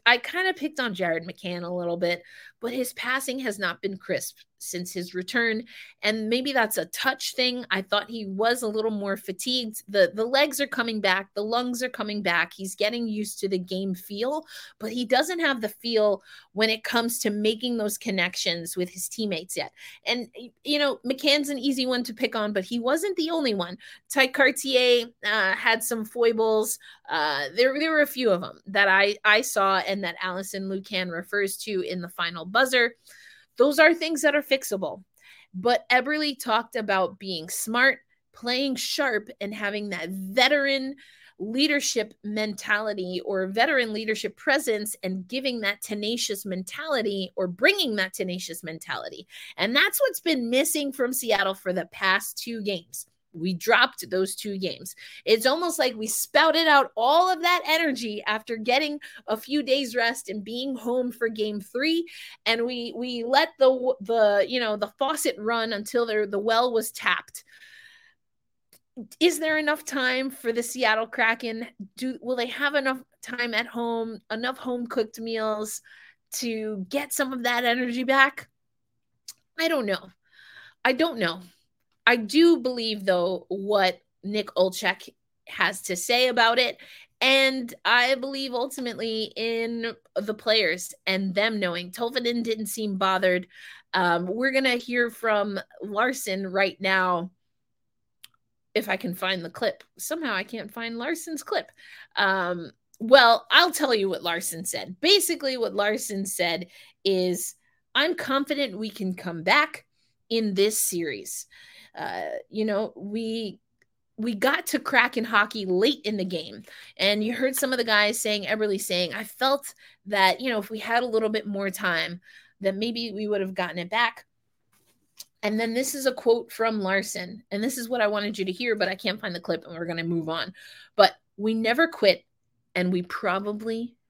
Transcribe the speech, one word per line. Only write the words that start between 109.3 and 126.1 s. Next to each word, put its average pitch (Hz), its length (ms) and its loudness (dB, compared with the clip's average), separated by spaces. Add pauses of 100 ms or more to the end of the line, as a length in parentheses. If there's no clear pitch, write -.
back 294 420 2 (420)
in 220 260 0
this 202 280 2
series." 156 640 -6 (500)
Uh, - 340 -6 (200)
you 214 140 -4
know, 208 320 -2
we, 220 640 -6 (560)
we 226 180 -2
got 262 320 0
to 269 140 -2
Kraken 240 420 2
hockey 214 440 0
late 196 380 2
in 214 120 -2
the 185 80 -2
game. 156 400 -8 (320)
And 208 260 2
you 220 100 0
heard 262 220 0
some 269 160 -2
of 254 80 0
the 233 60 0
guys 208 360 2
saying, 208 260 -2
Eberle 208 340 0
saying, 180 340 -2
"I 214 80 -6
felt 269 500 -2 (340)
that, 190 340 4
you 254 100 -2
know, 220 80 0
if 202 100 -4
we 220 120 -8
had 233 240 0
a - 20 0
little 220 220 2
bit 214 180 -2
more 196 240 -4
time, 175 500 -2 (400)
that 190 140 0
maybe 226 380 -4
we 208 160 -6
would 208 120 0
have 190 140 -4
gotten 180 240 -4
it 175 100 -6
back." 233 380 0 (1200)
And 214 160 0
then 226 140 -2
this 262 200 -2
is 269 120 -6
a 262 60 4